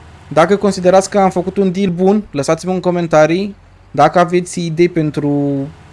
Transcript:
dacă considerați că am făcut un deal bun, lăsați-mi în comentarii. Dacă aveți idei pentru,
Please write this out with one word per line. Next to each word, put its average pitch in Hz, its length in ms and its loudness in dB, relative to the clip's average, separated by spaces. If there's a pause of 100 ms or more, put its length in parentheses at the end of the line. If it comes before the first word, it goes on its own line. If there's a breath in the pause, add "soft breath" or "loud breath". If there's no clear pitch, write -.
(280)
dacă 170 280 2
considerați 190 540 2
că 208 80 -2
am 190 120 2
făcut 180 260 -4
un 196 160 0
deal 196 180 -2
bun, 190 400 0
lăsați-mi 160 420 -4
în 185 80 -4
comentarii. 170 760 0 (340)
Dacă 156 280 2
aveți 175 460 -2
idei 170 240 0
pentru, 151 420 -4 (640)